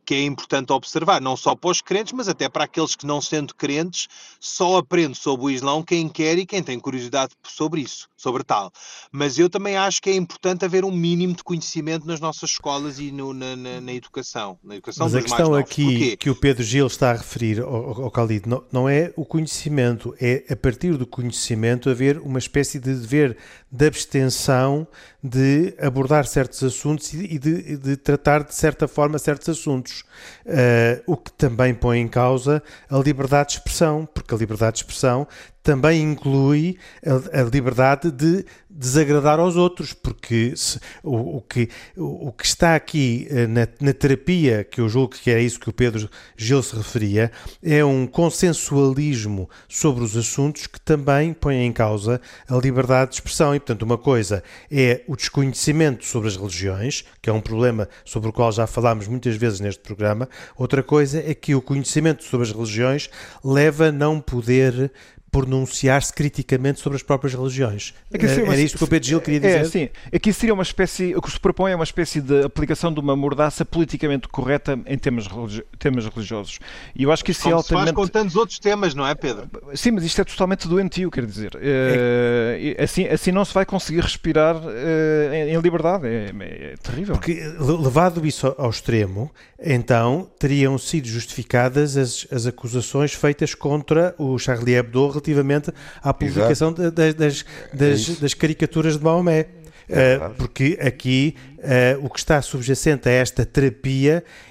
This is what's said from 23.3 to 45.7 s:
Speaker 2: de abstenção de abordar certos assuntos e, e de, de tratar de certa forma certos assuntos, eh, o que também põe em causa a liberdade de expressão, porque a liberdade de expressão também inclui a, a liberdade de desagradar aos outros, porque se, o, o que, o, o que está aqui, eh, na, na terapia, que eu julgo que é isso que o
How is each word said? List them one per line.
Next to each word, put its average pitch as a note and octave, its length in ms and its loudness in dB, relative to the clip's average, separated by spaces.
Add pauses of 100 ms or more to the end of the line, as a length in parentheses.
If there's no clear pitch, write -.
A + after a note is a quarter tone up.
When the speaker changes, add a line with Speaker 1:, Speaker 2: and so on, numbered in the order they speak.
Speaker 2:
de C3 160 2
abstenção C3+ 1040 0 (340)
de C#3 560 0
abordar C3+ 480 2
certos - 360 -2
assuntos D3 500 -4
e, E3 220 -8
e D3 40 -6
de, D#3+ 380 -4
de C3+ 200 -4
tratar D3 460 2
de - 120 -12
certa D3+ 340 0
forma D3+ 300 0
certos C#3+ 320 -2
assuntos, D3 520 -6 (440)
eh, B2 600 4
o E3+ 100 0
que - 160 -18
também B2+ 420 2
põe A#2+ 260 0
em A#2 80 -2
causa C3 540 2 (260)
a C3+ 100 -2
liberdade C#3 520 2
de - 80 -4
expressão, D#3 560 0
porque - 200 -6
a A2 40 -2
liberdade A2 360 0
de - 40 -6
expressão C3 500 -2 (340)
também D#3 400 4
inclui D3 760 2 (260)
a, C3+ 360 0
a - 20 4
liberdade C3 680 2
de E3 340 2 (240)
desagradar D3 720 2
aos F3 180 2
outros, F3 360 0
porque A#2 640 -2
se, - 220 -6 (240)
o, C3+ 360 -4
o - 40 -6
que, A#2 260 -2 (280)
o, D3 320 -8
o A#2+ 40 -10
que - 140 -8
está E3+ 280 4
aqui, C#3 560 0
eh, A#2+ 160 2
na, A2+ 220 2 (120)
na C#3 120 2
terapia, C3+ 720 2
que - 160 -8
eu A2+ 80 2
julgo B2 280 0
que - 140 -2
é A#2 120 4
isso A#2+ 180 -2
que - 80 -8
o A2 40 -6